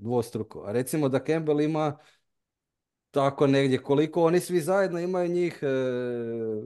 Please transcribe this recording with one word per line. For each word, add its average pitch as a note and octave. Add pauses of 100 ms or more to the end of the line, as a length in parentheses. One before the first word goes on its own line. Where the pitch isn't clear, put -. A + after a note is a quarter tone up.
dvostruko. A2+
A G2+
recimo C3
da C3
Campbell D3+
ima D3+ (1160)
tako C#3
negdje, C3+
koliko D#3
oni E3
svi F3
zajedno F3+
imaju F3+
njih, F3
e, D3+ (1000)